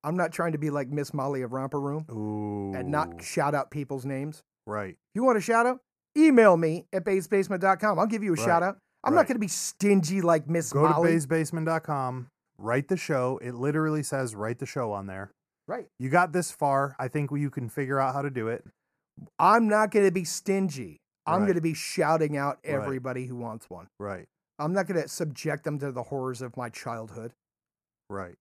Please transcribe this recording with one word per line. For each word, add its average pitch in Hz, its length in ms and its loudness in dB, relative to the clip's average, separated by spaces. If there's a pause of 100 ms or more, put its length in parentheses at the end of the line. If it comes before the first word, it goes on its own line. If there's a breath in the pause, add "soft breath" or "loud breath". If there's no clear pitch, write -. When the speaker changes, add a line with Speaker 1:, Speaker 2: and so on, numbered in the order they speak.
Speaker 1:
I'm 165 140 -2
not 165 140 0
trying - 200 -2
to 151 60 -2
be 151 100 -2
like 143 220 -2
Miss 147 240 -4
Molly 139 260 -2
of 120 120 -6
Romper 135 280 -4
Room 143 300 -4
Speaker 2:
Ooh. 104 640 -4
Speaker 1:
and 95 140 -6
not 156 320 -2
shout 147 320 -2
out 135 160 -2
people's 139 340 -8
names. 139 380 -8 (240)
Speaker 2:
Right. 104 240 -6
Speaker 1:
If - 60 -18 (180)
you 233 100 0
want 240 140 4
a - 20 2
shout 226 240 2
out, 254 140 0 (380)
email 240 420 10
me 165 340 0
at 185 120 -2
baysbasement 190 560 0
dot 190 200 4
com. 208 180 2
I'll 202 80 4
give 208 160 -2
you 190 120 2
a - 20 0
Speaker 2:
Right. 113 80 0
Speaker 1:
shout 170 180 4
out. 190 140 -2 (260)
I'm 294 120 2
not 349 60 6
Speaker 2:
Right. - 80 4
Speaker 1:
gonna 247 120 0
be 202 80 -2
stingy 196 720 2
like 165 260 2
Miss 160 280 -2
Speaker 2:
Go 147 120 4
Speaker 1:
Molly. 165 260 4
Speaker 2:
to 165 40 4 (100)
baysbasement 160 380 -2
dot 160 200 -2
com. 127 440 -4 (300)
Write 120 300 -2
the - 100 0
show. 131 400 -2
It 123 140 -10
literally 151 500 0
says 131 320 -4
"Write 110 240 -4
the 135 80 -8
show" 117 260 -4
on 98 140 -6
there. 98 240 -10 (360)
Speaker 1:
Right. 220 220 -10 (100)
Speaker 2:
You 131 120 -4
got 175 220 4
this 180 200 0
far. 139 460 0
I 131 100 -6
think 147 240 -2
you 143 160 0
can 123 220 -6
figure 135 280 -2
out 131 140 2
how 139 80 -2
to 143 100 -4
do 113 180 -4
it. - 180 -6 (720)
Speaker 1:
I'm 214 300 6
not 214 220 2
gonna 196 200 6
be 180 140 -2
stingy. 160 760 -4 (260)
I'm 175 180 2
Speaker 2:
Right. 202 60 2
Speaker 1:
gonna 175 140 4
be 165 100 0
shouting 151 640 0
out 143 260 -2
Speaker 2:
Right. 147 120 -4
Speaker 1:
everybody 131 520 -4
who 123 100 -10
wants 113 340 -10
one. 87 180 -16 (100)
Speaker 2:
Right. 98 280 -8 (320)
Speaker 1:
I'm 156 160 -2
not 190 120 2
gonna 170 220 -2
subject 151 560 -6
them 151 140 -4
to 139 140 -6
the 127 120 -8
horrors 131 380 -6
of 123 160 -12
my 123 100 -8
childhood. 117 640 -12 (800)
Speaker 2:
Right. 95 300 -8